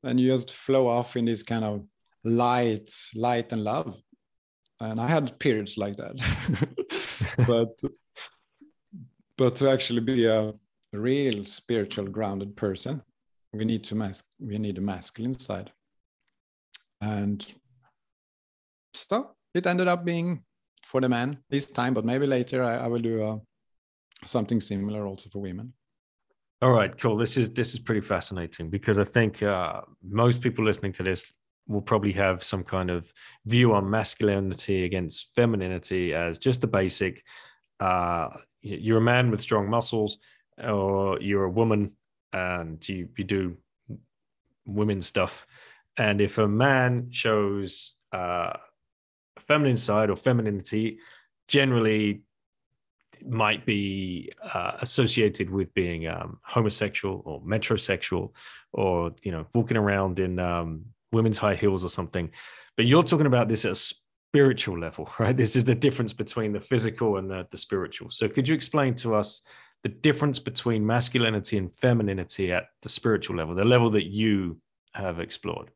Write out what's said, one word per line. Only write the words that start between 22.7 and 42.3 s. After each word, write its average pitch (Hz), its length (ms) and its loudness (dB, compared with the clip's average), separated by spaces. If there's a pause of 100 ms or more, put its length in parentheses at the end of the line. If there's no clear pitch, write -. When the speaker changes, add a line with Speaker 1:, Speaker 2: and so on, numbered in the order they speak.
Speaker 1:
I 120 100 -4
will 120 140 -2
do, 113 220 -2
uh, 107 140 -4 (880)
something 113 340 0
similar 104 480 -4
also 98 220 -12
for 101 120 -10
women. 101 320 -10 (880)
Speaker 2:
All 127 100 6
right, 104 280 4
cool. 110 180 2
This 117 200 0
is, 113 140 2
this 120 220 -2
is 120 60 -8
pretty 110 220 0
fascinating 87 680 -6
because 101 300 2
I 101 40 4
think, 107 380 2
uh, 95 400 -2 (220)
most 117 380 4
people 113 240 0
listening 101 280 0
to 92 100 -8
this 92 280 -4 (360)
will 104 140 -2
probably 104 300 0
have 92 320 0
some 92 200 -4
kind 92 280 -4
of 85 200 -6 (340)
view 117 280 6
on 98 160 2
masculinity 98 920 0
against 87 520 -4
femininity 92 800 0
as 85 240 -2
just 123 240 0
the 110 60 0
basic, 95 560 -2 (560)
uh, 87 500 0 (340)
y-, 104 160 -8
you're 110 180 2
a 110 40 6
man 123 300 4
with 107 100 -2
strong 104 280 0
muscles, 113 480 0 (440)
or 98 600 0
you're 98 240 0
a 92 40 0
woman 107 420 2 (420)